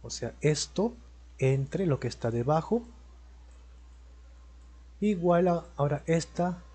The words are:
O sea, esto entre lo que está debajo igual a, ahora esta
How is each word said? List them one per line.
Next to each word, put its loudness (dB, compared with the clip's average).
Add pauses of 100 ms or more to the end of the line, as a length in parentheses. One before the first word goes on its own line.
O -12
sea, -8
esto 0 (440)
entre 0
lo 2
que -4
está -4
debajo 0 (2250)
igual 4
a, 0 (100)
ahora -2
esta -2 (120)